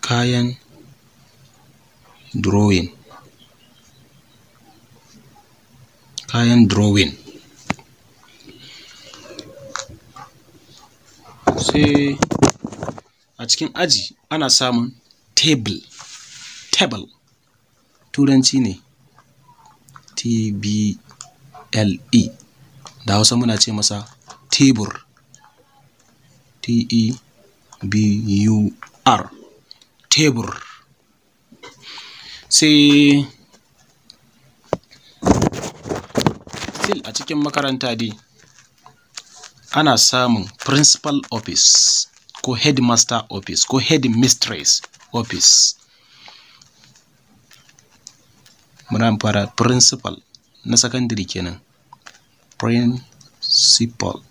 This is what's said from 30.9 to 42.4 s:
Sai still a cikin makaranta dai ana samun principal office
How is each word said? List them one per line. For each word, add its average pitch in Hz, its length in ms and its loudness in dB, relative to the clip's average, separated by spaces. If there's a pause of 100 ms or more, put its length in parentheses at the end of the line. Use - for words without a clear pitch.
Sai 147 760 4 (3500)
still - 320 -6
a 113 80 -12
cikin - 240 -6
makaranta 135 580 -2
dai 110 160 -6 (1600)
ana 147 260 2
samun 117 520 0 (160)
principal 143 640 2
office - 800 0 (340)